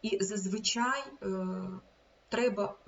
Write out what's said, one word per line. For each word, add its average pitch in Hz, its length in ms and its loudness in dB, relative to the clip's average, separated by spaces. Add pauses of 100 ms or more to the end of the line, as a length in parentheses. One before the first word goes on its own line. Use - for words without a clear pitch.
І 196 220 2
зазвичай, 226 800 0 (180)
е, 190 140 0 (920)
треба 214 460 2 (140)